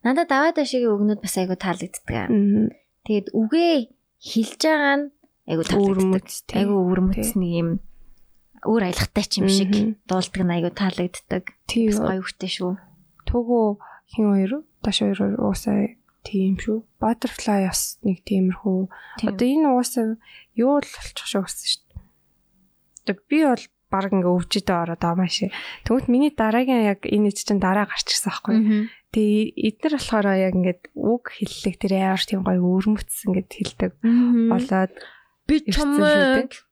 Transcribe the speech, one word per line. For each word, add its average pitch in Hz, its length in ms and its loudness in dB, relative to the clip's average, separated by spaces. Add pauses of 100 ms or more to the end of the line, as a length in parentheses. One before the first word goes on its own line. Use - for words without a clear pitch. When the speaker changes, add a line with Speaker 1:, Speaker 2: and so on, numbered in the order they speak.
Speaker 1:
Надад 285 280 0
даваад 294 280 2
ашигийн 254 320 0
өгнүүд 208 320 2
бас - 160 -6
айгу 185 160 0
таалагддаг. 185 800 -6
Speaker 2:
Мгм. 208 400 2 (320)
Speaker 1:
Тэгээд 208 240 -2
үгээ 320 440 2 (500)
хэлж - 400 -4
байгаа 294 340 2
нь 294 80 -2 (400)
айгу 160 180 -4
таалагддаг. 202 220 0
Speaker 2:
Өвөрмөц, 190 440 0 (120)
тийм. - 160 -6
Speaker 1:
Айгу 202 240 2
өвөрмөц 185 320 2 (160)
Speaker 2:
Тийм. 220 80 -4
Speaker 1:
нэг 175 160 -2
юм 170 160 -2 (920)
өөр 220 260 2
аялгатай - 380 -4
ч - 100 -10
юм 190 140 2
шиг 196 180 2
Speaker 2:
Мгм. 208 380 0
Speaker 1:
дуулдаг 185 340 -4
нь 175 140 0
айгу 175 160 -2
таалагддаг. 185 720 -4 (240)
Speaker 2:
Тийм. 226 240 0
Speaker 1:
Бас 214 100 0
гоё 190 220 -2
хүчтэй - 260 -10
шүү. 180 240 -4 (540)
Speaker 2:
Төгөө 233 400 2 (400)
хин 214 220 -2
хоёр, 196 220 2 (280)
даш - 200 -2
хоёр 202 200 0 (240)
уусаа 208 480 -2 (320)
тийм 190 320 0
шүү. 220 320 -4 (160)
Butterfly 214 640 -2
бас - 400 -6
нэг 190 160 -2
тиймэрхүү. 185 560 0 (400)
Speaker 1:
Тийм. 214 80 -2
Speaker 2:
Одоо 202 160 -2
энэ 285 240 2
уусаа 247 480 0 (400)
юу 277 240 2
л 285 80 -6
болчих - 400 -14
шиг 196 160 -2
болсон - 240 -10
шүү - 160 -6
дээ. - 160 -18 (1040)
Одоо 202 120 -2 (120)
би 294 160 2
бол 254 200 2 (300)
баг 190 160 -2
ингээ 180 240 4
өвчтөд 180 400 -2
ороод 170 240 -2
байгаа 175 240 0
юм 175 80 0
шиг. - 240 -4 (320)
Тэгмэд 247 240 0
миний 277 240 2
дараагийн 233 560 2
яг 196 160 -4
энэ 208 240 2
ич - 160 -6
чинь 202 160 0
дараа 190 240 2
гарч - 240 -8
ирсэн - 240 -2
байхгүй - 240 -2
юу? 226 80 4
Speaker 1:
Мгм. 214 160 2 (320)
Speaker 2:
Тэгээ 214 320 2 (240)
эдгээр 302 320 -2
болохоор 208 260 0 (140)
яг 185 160 0
ингээд 180 240 0 (160)
үг 233 260 0 (140)
хэллэг - 400 -6
тэр 190 240 -2
амар 190 240 0
тийм 190 160 -4
гоё 185 240 2
өрмөц 190 460 0 (180)
ингээд 190 240 -2
хэлдэг - 380 -4 (100)
Speaker 1:
Мгм. 233 480 4
Speaker 2:
болоод 190 440 0 (520)
Speaker 1:
Би 311 160 2
Speaker 2:
ирсэн 285 320 0
Speaker 1:
чамайг, 294 160 4
Speaker 2:
шүү 285 240 4
дээ. 262 160 0 (220)